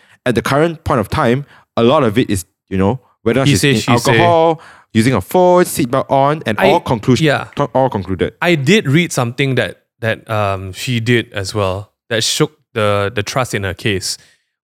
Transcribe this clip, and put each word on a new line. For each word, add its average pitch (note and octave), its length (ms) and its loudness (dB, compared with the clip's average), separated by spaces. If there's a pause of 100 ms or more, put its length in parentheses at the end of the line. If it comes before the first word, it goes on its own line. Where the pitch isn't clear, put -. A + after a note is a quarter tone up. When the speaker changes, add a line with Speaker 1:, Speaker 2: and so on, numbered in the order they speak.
(260)
Speaker 1:
at B2 80 0
the A2 80 0
current D3+ 420 0
point D3 160 0
of G2 80 -4
time, C#3 380 0 (300)
a A#2 80 2
lot C#3+ 180 4
of G#2+ 160 0
it B2+ 120 0
is, G2 140 -4 (240)
you F#2+ 100 -6
know, G2+ 220 0 (220)
whether B2+ 220 0
Speaker 2:
He C#3+ 80 4
Speaker 1:
she's F#2 80 2
Speaker 2:
say, C#3+ 100 2
Speaker 1:
in D3+ 60 2
Speaker 2:
she - 60 0 (160)
say. B2 140 0
Speaker 1:
alcohol, D#3+ 480 4 (320)
using A2+ 220 2
a G2 60 0
phone, F3+ 440 4
seatbelt C3+ 460 -2
on, C#3+ 360 2
and G#2+ 120 -2
Speaker 2:
I, - 120 4
Speaker 1:
all E3+ 100 2
conclu-, A#2+ 400 0
Speaker 2:
yeah. B2+ 340 0
Speaker 1:
con-, C#3+ 200 -2
all C3 160 2
concluded. F#2 520 -4
Speaker 2:
I F3 140 2
did D3+ 320 2
read D#3 240 0
something C3 440 -2
that, A2 280 -4 (160)
that, A2+ 280 -6
um, G2 440 -4
she A#2+ 280 -4
did A2+ 320 0
as G2 220 -8
well G2+ 380 -4 (160)
that A2+ 160 -2
shook - 340 -4 (140)
the, G2+ 420 -2
the G#2 80 -2
trust B2 320 -4
in G#2 100 -6
her F2+ 100 -4
case, - 420 -4 (480)